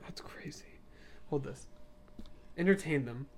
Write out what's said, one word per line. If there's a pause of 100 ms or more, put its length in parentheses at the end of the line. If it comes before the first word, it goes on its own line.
That's
crazy. (500)
Hold
this. (880)
Entertain
them. (100)